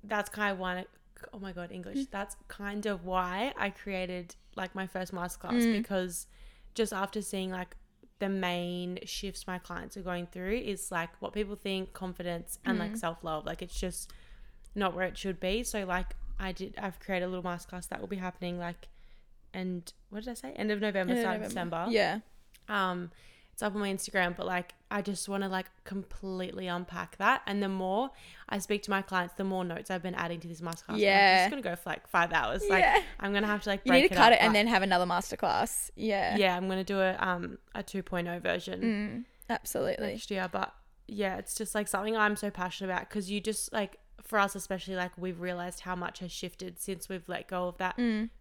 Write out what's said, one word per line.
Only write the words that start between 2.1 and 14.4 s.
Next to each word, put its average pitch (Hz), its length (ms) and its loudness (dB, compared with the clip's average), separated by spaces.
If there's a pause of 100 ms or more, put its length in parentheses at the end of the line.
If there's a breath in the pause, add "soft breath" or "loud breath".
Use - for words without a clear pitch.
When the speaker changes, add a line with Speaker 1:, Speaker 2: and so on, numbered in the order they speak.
Speaker 1:
That's 202 260 -6 (120)
kind 202 360 -6
of 190 180 0
why 185 540 0
I - 140 0
created, 185 640 -6 (200)
like, 185 200 -6
my 190 100 -2
first 185 260 -6
masterclass, 185 520 0
Speaker 2:
Mm. 226 180 6
Speaker 1:
because 185 460 -2 (480 soft breath)
just 220 180 2
after 196 300 -2
seeing, 190 260 -2
like, 185 260 -6 (440)
the 196 100 0
main 180 760 0
shifts - 440 -8
my 185 100 -4
clients 175 400 -10
are 190 60 -10
going 175 240 -4
through 185 280 -4
is, 202 360 -4
like, 170 180 -2 (120)
what - 120 -6
people 208 220 -2
think, 190 360 -2
confidence, 175 720 -6
and, 226 140 2
like, 208 140 -2
Speaker 2:
Mm. 220 80 -6
Speaker 1:
self-love. 165 480 -4
Like, 165 160 -6
it's - 160 -8
just - 340 -6 (640 soft breath)